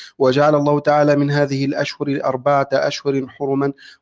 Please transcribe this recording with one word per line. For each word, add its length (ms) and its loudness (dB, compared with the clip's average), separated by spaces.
وجعل 360 4
الله 260 0
تعالى 360 2
من 140 0
هذه 340 0
الأشهر 440 -6
الأربعة 640 -2
أشهر 560 -2
حرما، 440 -4